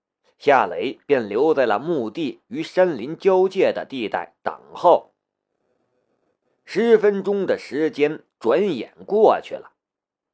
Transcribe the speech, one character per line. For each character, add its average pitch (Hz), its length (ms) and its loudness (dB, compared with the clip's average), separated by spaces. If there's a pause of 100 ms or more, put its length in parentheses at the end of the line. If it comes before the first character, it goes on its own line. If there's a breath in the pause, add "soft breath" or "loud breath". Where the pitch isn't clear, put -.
(380)
夏 131 280 2
雷 90 380 -8
便 123 240 0
留 139 240 0
在 139 140 0
了 104 140 0
墓 143 280 -4
地 135 380 -8
与 143 160 -10
山 180 340 0
林 139 220 -10
交 185 300 4
界 175 240 0
的 87 120 -6
地 120 240 -6
带 85 360 -8
等 80 120 -6 (160)
候。 - 420 2 (1600)
十 226 280 4
分 202 260 0
钟 196 220 -2
的 107 120 0
时 151 320 -4
间 147 340 -2 (140)
转 156 380 0
眼 - 180 -12 (120)
过 165 360 4
去 - 120 -14
了， - 180 -14 (600)